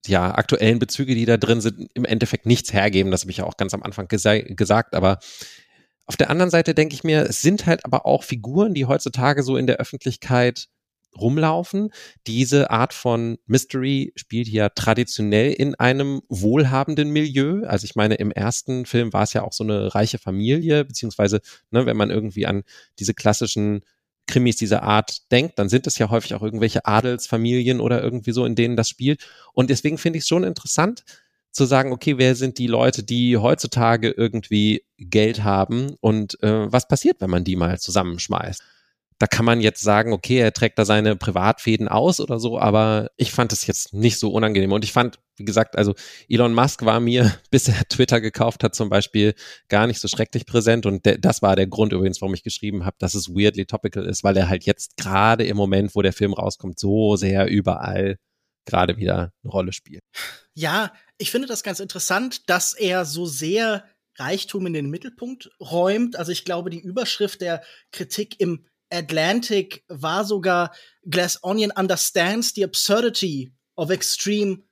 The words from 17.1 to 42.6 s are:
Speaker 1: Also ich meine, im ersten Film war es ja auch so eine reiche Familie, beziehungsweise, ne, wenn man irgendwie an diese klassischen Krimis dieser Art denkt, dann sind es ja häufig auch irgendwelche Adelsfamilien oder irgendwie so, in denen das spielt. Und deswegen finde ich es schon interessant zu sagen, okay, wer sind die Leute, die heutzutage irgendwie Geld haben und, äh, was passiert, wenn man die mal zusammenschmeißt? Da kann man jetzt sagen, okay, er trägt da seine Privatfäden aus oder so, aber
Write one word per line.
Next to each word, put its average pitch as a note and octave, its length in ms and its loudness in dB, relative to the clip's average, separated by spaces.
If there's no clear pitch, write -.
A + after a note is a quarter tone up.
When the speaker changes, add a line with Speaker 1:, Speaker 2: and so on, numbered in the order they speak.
Speaker 1:
Also G2+ 200 -2
ich - 100 -12
meine, G#2+ 200 2
im G#2 160 -2
ersten B2 540 -4
Film A#2 280 0
war G2 100 2
es - 100 -4
ja G#2 100 0
auch - 100 -8
so - 100 -6
eine G#2 300 -2
reiche G#2+ 240 0
Familie, C#3+ 680 0
beziehungsweise, G#2 560 -2
ne, B2 140 2
wenn A2+ 120 0
man G#2 120 2
irgendwie G#2+ 360 -2
an G2+ 180 -2
diese G2 140 -2
klassischen G#2 680 0
Krimis B2 300 2
dieser G#2+ 260 0
Art - 480 0
denkt, C3+ 260 2
dann G2+ 120 0
sind B2+ 180 2
es - 100 -4
ja G#2+ 120 0
häufig A2 260 -2
auch G2 60 -6
irgendwelche A2 440 -2
Adelsfamilien A#2+ 960 0
oder A#2 240 0
irgendwie A#2 280 -4
so, A#2+ 140 0
in A2+ 100 0
denen A#2 200 2
das A2 140 2
spielt. C#3 360 -2
Und B2+ 160 2
deswegen D3 280 0
finde E3 200 -2
ich D3 60 -6
es - 40 -4
schon F3+ 160 2
interessant F#3 600 -2
zu C#3 140 2
sagen, C3+ 260 2
okay, B2+ 260 -2
wer B2+ 180 4
sind B2+ 240 -4
die B2 80 0
Leute, A#2 360 2
die A#2+ 340 2
heutzutage A#2 760 2
irgendwie G#2+ 720 0
Geld G#2+ 460 2
haben A2 580 0
und, A2 420 0
äh, G#2+ 280 2
was B2+ 160 2
passiert, - 320 2
wenn F#2 100 -4
man F2 160 0
die F#2 100 -2
mal F2 240 0
zusammenschmeißt? F2 840 -4
Da A2 60 4
kann A#2 200 0
man A#2 160 4
jetzt G#2+ 200 0
sagen, G#2+ 320 2
okay, B2 240 -2
er A2+ 160 4
trägt - 240 -2
da G#2+ 80 4
seine G#2+ 300 2
Privatfäden G#2 720 0
aus D3 320 2
oder A#2 200 -4
so, A2+ 200 -4
aber G#2+ 580 2